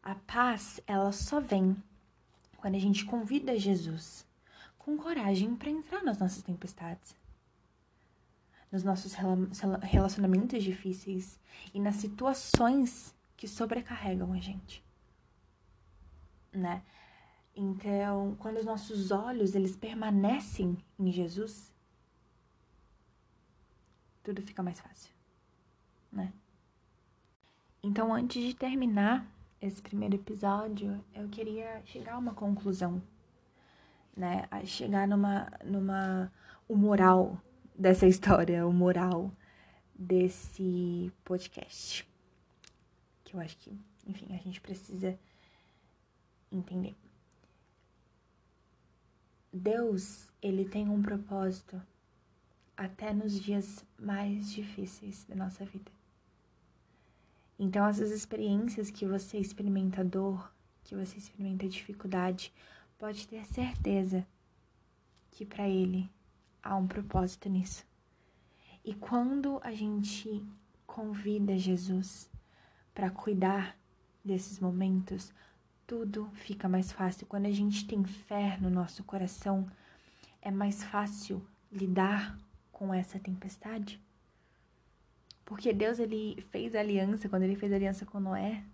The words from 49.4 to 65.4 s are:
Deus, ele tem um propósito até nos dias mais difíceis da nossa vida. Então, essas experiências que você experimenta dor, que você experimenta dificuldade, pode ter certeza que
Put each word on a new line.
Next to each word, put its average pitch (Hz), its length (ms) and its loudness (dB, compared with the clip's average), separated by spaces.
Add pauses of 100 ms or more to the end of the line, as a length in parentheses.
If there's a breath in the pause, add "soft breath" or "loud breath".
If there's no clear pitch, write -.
Deus, 208 800 0 (120)
ele 196 220 0
tem 208 240 -2
um 208 140 2
propósito 196 800 -4 (920)
até 196 380 -6
nos 208 260 0
dias 202 460 -4 (140)
mais 202 520 -4
difíceis 202 760 -10
da 190 100 -14
nossa 190 300 -6
vida. 196 260 -14 (1700 soft breath)
Então, 196 300 4
essas 208 240 2
experiências 214 800 -2
que - 160 -6
você 190 320 -2
experimenta 190 680 0
dor, 190 480 -2 (320)
que - 120 -14
você 190 220 -8
experimenta 196 500 -6
dificuldade, 185 840 -4 (460 loud breath)
pode 214 300 -10
ter 220 180 -12
certeza 196 800 0 (1080)
que - 140 -14